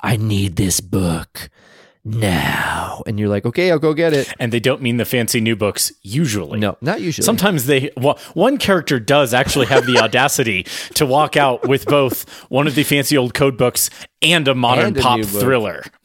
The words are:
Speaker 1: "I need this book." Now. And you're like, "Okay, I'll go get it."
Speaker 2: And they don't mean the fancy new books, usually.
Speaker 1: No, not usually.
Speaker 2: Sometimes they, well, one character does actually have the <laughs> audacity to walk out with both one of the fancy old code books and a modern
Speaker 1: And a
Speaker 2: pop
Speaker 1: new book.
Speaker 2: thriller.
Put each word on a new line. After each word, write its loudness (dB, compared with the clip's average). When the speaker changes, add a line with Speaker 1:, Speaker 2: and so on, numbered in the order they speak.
Speaker 1:
"I -2
need -2
this 0
book." -4
Now. -2
And -4
you're 0
like, 0
"Okay, 0
I'll 2
go 2
get 2
it." 0
Speaker 2:
And -2
they 0
don't 0
mean -2
the 0
fancy 0
new 2
books, -2
usually. -4
Speaker 1:
No, -2
not -4
usually. -4
Speaker 2:
Sometimes 0
they, 0
well, 0
one 2
character 0
does 2
actually 2
have 2
the 2
<laughs> 4
audacity 0
to 0
walk 2
out 2
with 0
both 0
one 2
of -2
the 2
fancy 0
old 0
code 0
books 0
and 2
a 2
modern 2
Speaker 1:
And -2
a 0
Speaker 2:
pop 4
Speaker 1:
new -2
book. -2
Speaker 2:
thriller. 0